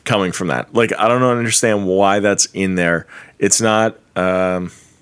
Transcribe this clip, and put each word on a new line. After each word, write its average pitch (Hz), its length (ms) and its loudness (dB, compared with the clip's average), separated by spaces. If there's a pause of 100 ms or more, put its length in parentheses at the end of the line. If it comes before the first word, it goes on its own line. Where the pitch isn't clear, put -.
coming 98 260 0
from 90 160 -6
that. 65 260 -4
Like, 113 240 0
I 107 120 2
don't 123 120 0
understand 117 640 0
why 98 360 2
that's 101 320 0
in 95 220 -2
there. 85 320 0 (320)
It's - 220 0
not, 110 380 0 (160)
um, 92 560 -2 (300)